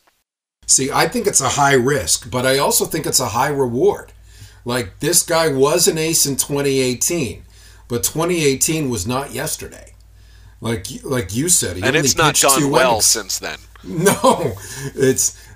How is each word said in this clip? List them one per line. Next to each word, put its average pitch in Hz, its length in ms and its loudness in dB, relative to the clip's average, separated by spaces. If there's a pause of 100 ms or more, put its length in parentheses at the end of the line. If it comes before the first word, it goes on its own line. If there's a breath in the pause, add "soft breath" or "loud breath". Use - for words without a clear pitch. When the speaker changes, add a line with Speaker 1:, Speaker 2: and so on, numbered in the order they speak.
(680)
Speaker 1:
See, 131 220 2
I 156 180 2
think 208 200 -4
it's - 140 2
a 127 80 0
high 139 240 4
risk, 127 580 0
but 123 140 -2
I 135 140 2
also - 260 2
think 160 200 -4
it's - 140 0
a 123 100 0
high 139 200 0
reward. 139 640 0 (500 soft breath)
Like, 120 360 -6
this 165 220 2
guy 160 280 2
was 143 380 4
an 170 100 2
ace 160 280 0
in 139 120 -2
twenty 139 420 0
eighteen, 127 640 -2 (460 soft breath)
but 120 160 -2
twenty 165 400 -2
eighteen 143 440 0
was 107 160 -4
not 127 280 -4
yesterday. - 600 -10 (680 soft breath)
Like, 113 240 -6 (180)
like 117 320 -4
you 147 140 0
said, 110 260 0
he 90 60 -8
Speaker 2:
And 131 160 0
Speaker 1:
only 160 100 2
Speaker 2:
it's - 80 0
not 156 200 2
Speaker 1:
pitched - 80 2
Speaker 2:
done 135 160 4
Speaker 1:
two 143 100 2
Speaker 2:
well 139 220 4
Speaker 1:
innings. 107 140 2
Speaker 2:
since 101 340 -2
then. 80 240 -10
Speaker 1:
<laughs> - 200 -20
No, 170 680 0 (420 loud breath)
it's, - 480 0 (120 loud breath)